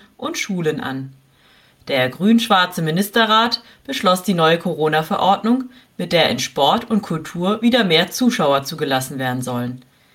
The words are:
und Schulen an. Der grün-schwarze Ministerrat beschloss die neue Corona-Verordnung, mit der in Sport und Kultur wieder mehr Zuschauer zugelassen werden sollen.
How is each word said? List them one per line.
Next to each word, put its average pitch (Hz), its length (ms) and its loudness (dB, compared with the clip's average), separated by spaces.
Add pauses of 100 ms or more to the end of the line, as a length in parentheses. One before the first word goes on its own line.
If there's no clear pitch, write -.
(180)
und 330 200 -8
Schulen 170 440 -4
an. 135 320 -10 (760)
Der 127 220 0
grün-schwarze 190 720 2
Ministerrat 220 800 2 (260)
beschloss 269 340 0
die 202 120 0
neue 165 260 4
Corona-Verordnung, 190 1120 0 (280)
mit 175 140 -6
der 160 180 2
in - 100 -4
Sport 165 520 0
und 208 100 2
Kultur 175 600 -4
wieder 233 240 4
mehr 170 260 2
Zuschauer 143 540 0
zugelassen 139 520 -4
werden 127 240 -4
sollen. 123 400 -6 (340)